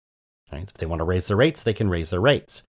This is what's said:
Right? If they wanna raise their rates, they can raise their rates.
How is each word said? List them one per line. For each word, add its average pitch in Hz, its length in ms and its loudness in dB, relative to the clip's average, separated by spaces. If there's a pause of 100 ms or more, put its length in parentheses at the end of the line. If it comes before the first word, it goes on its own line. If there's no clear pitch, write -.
(520)
Right? 73 120 -10
If 98 100 -16
they - 120 -8
wanna 82 200 -2
raise 90 220 0
their 101 100 0
rates, 156 260 2
they 113 100 0
can 104 140 -2
raise 85 220 -2
their 90 100 -2
rates. 123 520 0